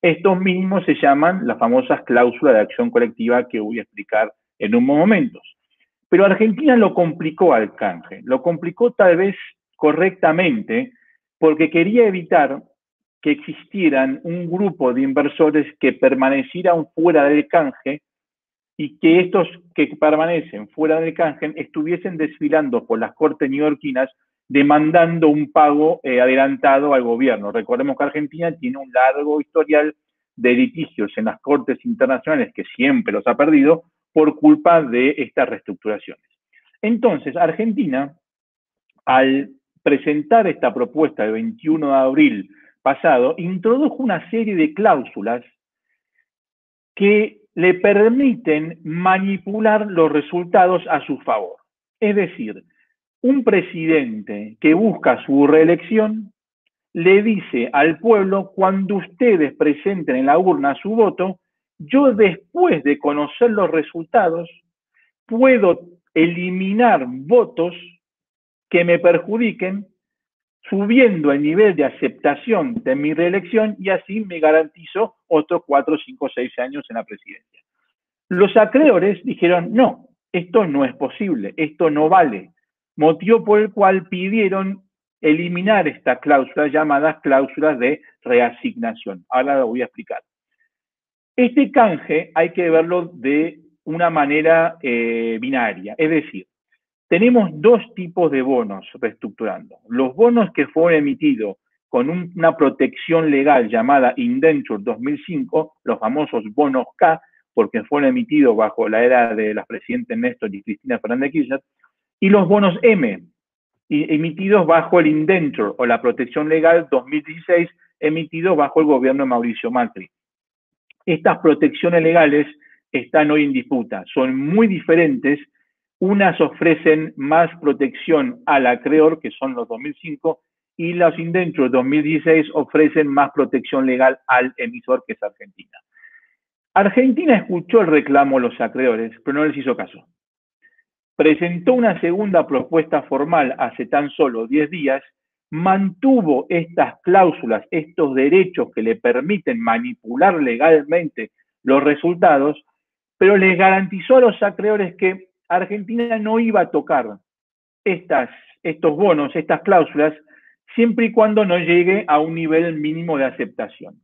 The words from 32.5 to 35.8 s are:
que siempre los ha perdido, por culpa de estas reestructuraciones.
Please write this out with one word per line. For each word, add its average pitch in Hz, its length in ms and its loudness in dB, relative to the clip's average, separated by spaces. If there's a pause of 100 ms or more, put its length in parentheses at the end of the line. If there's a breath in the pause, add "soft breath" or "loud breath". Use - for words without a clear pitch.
que 98 100 -10
siempre - 480 -2
los 104 140 -4
ha 120 100 0
perdido, 147 460 2 (280)
por 151 260 2
culpa 151 440 4
de 127 380 0
estas 123 320 -4
reestructuraciones. 104 760 -10 (560)